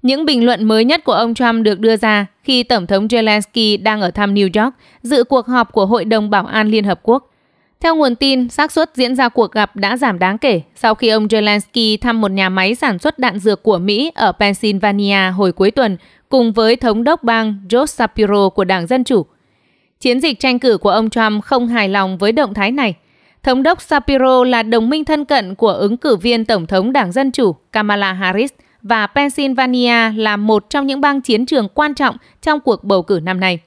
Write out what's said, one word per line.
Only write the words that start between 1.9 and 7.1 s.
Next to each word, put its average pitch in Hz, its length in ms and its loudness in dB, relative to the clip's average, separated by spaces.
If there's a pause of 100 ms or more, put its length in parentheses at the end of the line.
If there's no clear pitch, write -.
ra 208 280 0 (180)
khi 247 200 0
Tổng 214 240 -2
thống 202 200 0
Zelensky 214 760 0
đang 214 180 0
ở 180 100 -2
thăm 202 220 -2
New 202 300 2
York, 254 120 -2 (260)
dự 247 220 2
cuộc 247 240 0
họp 247 240 0
của 196 140 2
Hội 202 200 0
đồng 214 240 0
Bảo 202 160 0
an 214 220 0
Liên 214 160 2
Hợp 196 200 -2
Quốc. 247 280 0 (480)